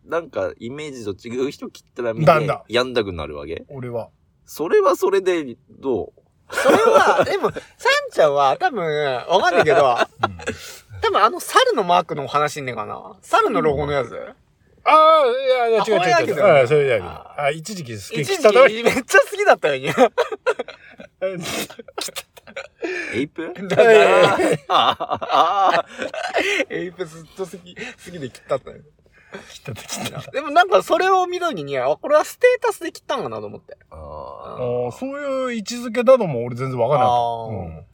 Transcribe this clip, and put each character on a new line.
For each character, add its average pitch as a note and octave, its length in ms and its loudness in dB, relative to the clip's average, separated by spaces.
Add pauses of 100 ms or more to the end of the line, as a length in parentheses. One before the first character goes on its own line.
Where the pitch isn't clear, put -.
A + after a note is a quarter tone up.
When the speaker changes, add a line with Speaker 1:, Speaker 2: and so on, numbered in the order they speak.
Speaker 1:
な D#3+ 140 -4
ん D#3+ 100 -10
か、 F#2+ 300 -4
イ A#2 100 -12
メ D3+ 200 -12
ー - 20 -14
ジ A#2+ 140 -14
と G2+ 100 -6
違 B2 320 -6
う C#3+ 40 -6
人 - 180 -14
切 - 180 -20
っ - 60 -20
た B2 100 -8
ら A2+ 100 -2
見 D#3 80 -6
て、 D#3 40 2
Speaker 2:
だ E3 140 6
ん D3 80 -2
だ - 80 -2
ん。 - 120 -18
Speaker 1:
や A#2 160 0
ん B2+ 100 -6
だ A#2 120 0
く F#2+ 80 -8
な D#2 120 -10
る D2 120 -12
わ D2+ 80 -12
け？ D#2+ 240 -12
Speaker 2:
俺 B2+ 200 -14
は。 A#2 200 -10 (360)
Speaker 1:
そ - 220 -8
れ G#4+ 140 4
は F#4 160 2
そ C#4 140 0
れ G4 100 2
で、 D#3 340 -2 (140)
ど A#2 360 -4
う？ - 60 -18 (380)
Speaker 3:
そ - 200 0
れ - 80 6
は、 G4+ 460 4
で F#4 140 -2
も、 B3+ 140 -2
サ - 60 -12
ン - 40 -12 (500)
ち - 100 0
ゃ D#3+ 60 6
ん C#3+ 60 2
は C#3 240 2
多 F#4 140 -2
分、 G3+ 120 -4 (460)
わ F3+ 100 4
か F4 120 2
ん E4+ 40 -2
な - 60 4
い - 20 4
け D3+ 100 4
ど、 D3 140 6
Speaker 2:
う B2 40 4 (360)
ん。 F#2 100 -10 (600)
Speaker 3:
多 A4 120 0
分 D#4+ 120 4
あ - 60 6
の F4 100 -6
猿 B4 340 2
の A#3 100 0
マ F3 160 4
ー F3 40 0
ク D#3+ 120 -8
の C#3+ 100 -6
お - 20 -12
話 D3 340 -2
ん C3 40 -10
ね - 80 -6
ん - 20 -8
か G#2+ 100 -8
な？ - 360 -14
猿 G#4+ 280 2
の F#3 120 0
ロ D3+ 140 2
ゴ D3 100 -4
の C#3+ 80 -4
や C3+ 100 0
つ？ - 80 -8 (720)
Speaker 2:
あ D#4 420 6
ー、 A#3+ 40 2 (160)
い C4 40 0
や、 B3 200 2
い A3+ 40 4
や、 G#3+ 140 2
違 A3 40 0
う - 20 2
違 - 40 2
う - 20 2
違 - 20 0
う。 - 20 0
Speaker 3:
あ、 - 0 -
こ - 20 0
れ - 60 2
だ - 140 2
け G#3 80 -2
ど。 D3 120 2
Speaker 2:
あ D3 180 8
ー、 A#2 40 2
そ C3+ 60 2
れ C#3+ 160 4
だ A#2+ 60 2
け G2+ 60 -2
ど。 F2 40 -12
Speaker 3:
あ - 320 -16
ー。 D3 60 -8
Speaker 2:
あ、 C#3+ 80 0
一 D#3+ 220 -10
時 F3 120 -12
期 A#2+ 80 -12
好 G#2 60 -10 (180)
き。 - 40 -4
Speaker 3:
一 F#4+ 140 -2
時 C#4 140 6
期 G#3 40 4 (300)
め B3 80 2
っ B3+ 120 -2
ち - 120 -2
ゃ B4+ 40 8
好 C#5 80 2 (100)
き G4+ 80 0
だ D#4+ 80 6
っ F#3+ 60 2
た D3+ 140 0
よ C3 80 -6
ね。 C#3+ 120 -4 (1300)
Speaker 2:
汚 F#3 60 -4
い。 F#3 120 -8 (1800)
<laughs> - 0 -
Speaker 1:
エ A#2 60 -2
イ D3 80 -4
プ？ F3 240 -10 (160)
Speaker 3:
だ F3+ 80 0
か - 60 8
ら、 A3+ 100 8
Speaker 2:
い - 20 10
や G#3+ 60 8
い - 40 6 (360)
や - 80 2
い - 20 2
や。 - 60 0 (100)
Speaker 1:
あ D#3+ 240 2
ー、 - 40 -2 (360)
あ E3+ 540 2 (840)
ー。 - 60 -10
Speaker 3:
エ E3+ 120 -8
イ F#3 40 -12
プ F3+ 140 -10
ず D#3+ 160 -20
っ - 20 -20 (140)
と F#3+ 80 -6
好 F#3 120 -18
き、 F3 180 -20
好 F#3+ 60 -16 (300)
き F3 80 -14
で C3 100 -10
切 - 120 -20
っ - 80 -20
た C#3 80 -2
っ - 20 -4
た - 120 -16
よ。 - 60 -20 (720)
Speaker 2:
切 - 120 -20
っ - 20 -20
た - 80 -12
っ G#2+ 40 -12
た、 - 80 -18
切 - 180 -10
っ - 100 -8
た - 80 -14
っ - 60 -16
た。 - 60 -20
Speaker 3:
で C4+ 100 -6
も D4+ 100 -8
な E4+ 140 4
ん F#4 40 -8
か - 140 4
そ D#4 140 0
れ F#4 120 2
を F#4 180 4
見 F4+ 120 -6
た F4 80 -2
時 G3 160 -6
に、 C#3 160 -4
あ、 B2 60 -2 (140)
こ - 100 -10
れ D4 60 4
は D#4 100 4
ス - 120 -14
テ - 80 0 (140)
ー - 20 -10
タ A4+ 120 -2
ス - 100 -12
で D#4+ 80 -8
切 - 100 -20
っ - 40 -20
た D4+ 100 -4
ん A3 80 -4
か B2+ 60 -6
な A2 100 -10
と G#2+ 80 -12
思 G#2+ 120 -16
っ - 20 -20
て。 - 160 -20 (120)
Speaker 1:
あ - 60 -20
ー。 - 20 -18
Speaker 2:
あ D2 600 -16 (300)
ー、 - 20 -10
そ B3+ 160 -12
う - 20 -8
い C4+ 360 -6
う B3 80 -6
位 A3+ 80 -6
置 A3+ 140 -10
づ A#3+ 180 -10
け B3 100 0
だ C4 140 8
と G#3+ 100 0
も A#2+ 160 -4
俺 A#2+ 120 -6
全 C3 140 -6
然 B2+ 80 -6
わ A#2 120 0
か D3 80 2
ん - 20 2
な B2 60 4
か B2 60 4
っ - 20 2
た。 - 20 2
Speaker 3:
あ A#2 320 -2
ー。 - 20 -10
Speaker 2:
う G#2+ 40 -8 (260)
ん。 E2+ 140 -20